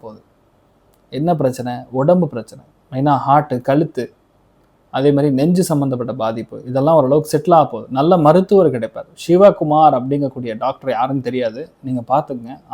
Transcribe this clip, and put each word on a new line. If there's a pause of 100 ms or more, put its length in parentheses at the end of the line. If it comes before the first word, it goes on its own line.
போகுது. (960)
என்ன
பிரச்சனை? (260)
உடம்பு
பிரச்சனை, (280)
மெயினா (100)
ஹார்ட், (140)
கழுத்து, (920)
அதே
மாதிரி (100)
நெஞ்சு
சம்பந்தப்பட்ட (100)
பாதிப்பு, (140)
இதெல்லாம்
ஓரளவுக்கு
செட்டில்
ஆக
போகுது. (120)
நல்ல
மருத்துவர்
கிடைப்பார். (160)
சிவகுமார்
அப்படிங்கக்கூடிய
டாக்டர்
யாருன்னு
தெரியாது, (280)
நீங்க (100)
பார்த்துக்குங்க. (180)